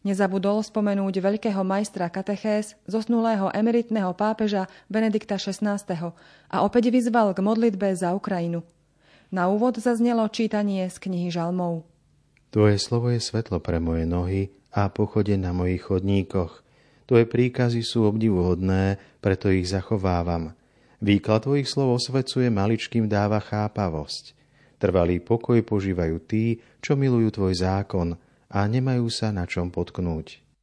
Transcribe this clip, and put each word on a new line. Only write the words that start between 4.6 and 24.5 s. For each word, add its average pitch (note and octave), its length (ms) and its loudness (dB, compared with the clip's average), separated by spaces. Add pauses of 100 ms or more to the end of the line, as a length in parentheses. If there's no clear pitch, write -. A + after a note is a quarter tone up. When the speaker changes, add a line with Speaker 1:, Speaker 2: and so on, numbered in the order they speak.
Speaker 1:
Benedikta G#3+ 480 0
Šestnásteho, F#3+ 800 -4 (320)
a - 160 0
opäť A#3 240 4
vyzval A3+ 480 2
k F#3+ 80 0
modlitbe G#3 480 2
za F3+ 240 -2
Ukrajinu. E3+ 480 -4 (640)
Na F#3 240 0
úvod A3+ 240 2
zaznelo A#3 560 2
čítanie G#3 560 0
z F3 80 -12
knihy F3+ 320 -4
Žalmov. E3+ 560 -4 (640)
Speaker 2:
Tvoje G#2 320 4
slovo A#2+ 320 0
je A#2 80 0
svetlo A2 400 -4
pre F2 160 -2
moje E2 320 0
nohy F2+ 340 0 (300)
a G2+ 160 2
pochode G#2 480 0
na F#2 160 -2
mojich F2+ 320 -2
chodníkoch. F#2+ 800 -2 (400)
Tvoje A#2 240 4
príkazy B2 560 0
sú A2 240 2
obdivuhodné, F#2+ 880 2 (240)
preto F#2+ 320 0
ich F#2 160 0
zachovávam. F2 880 -2 (400)
Výklad G#2+ 480 2
tvojich C#3 240 0
slov B2+ 320 0
osvecuje, B2+ 480 -2
maličkým A2 560 0
dáva G#2 320 2
chápavosť. G#2 960 -4 (480)